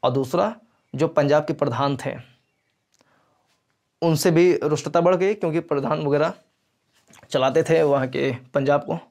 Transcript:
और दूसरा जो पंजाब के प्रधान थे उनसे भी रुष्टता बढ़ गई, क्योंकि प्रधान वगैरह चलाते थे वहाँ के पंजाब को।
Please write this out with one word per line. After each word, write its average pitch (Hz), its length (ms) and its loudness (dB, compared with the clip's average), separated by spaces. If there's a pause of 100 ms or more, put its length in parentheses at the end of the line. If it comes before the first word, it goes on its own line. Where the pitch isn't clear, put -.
और 131 80 0
दूसरा 175 440 -2 (400)
जो 151 140 0
पंजाब 151 380 2
के 165 60 -4
प्रधान 139 440 -2
थे - 180 -10 (1900)
उनसे 165 280 2
भी 170 280 6
रुष्टता 151 420 0
बढ़ 175 160 4
गई, 190 180 0
क्योंकि 165 280 -4
प्रधान 151 400 -4
वगैरह 147 300 0 (1000)
चलाते 135 320 2
थे 160 200 2
वहाँ 143 260 2
के 135 220 -2 (240)
पंजाब 143 280 2
को। 165 160 -6 (120)